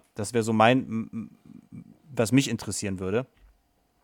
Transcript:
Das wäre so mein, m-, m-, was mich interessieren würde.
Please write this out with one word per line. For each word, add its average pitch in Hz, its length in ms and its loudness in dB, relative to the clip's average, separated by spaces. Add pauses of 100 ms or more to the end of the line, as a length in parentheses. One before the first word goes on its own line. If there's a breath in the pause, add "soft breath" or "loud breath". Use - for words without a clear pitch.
(140)
Das 110 200 -6
wäre 117 100 2
so 113 100 0
mein, 113 320 6
m-, 113 260 -8
m-, - 720 -16 (300)
was 113 160 0
mich 135 180 4
interessieren 101 500 -6
würde. 98 260 -2 (800)